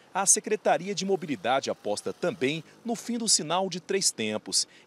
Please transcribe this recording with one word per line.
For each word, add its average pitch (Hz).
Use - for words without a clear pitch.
a 190
Secretaria 202
de 170
Mobilidade 139
aposta 104
também 151
no 233
fim 233
do 220
sinal 185
de 180
três 190
tempos 107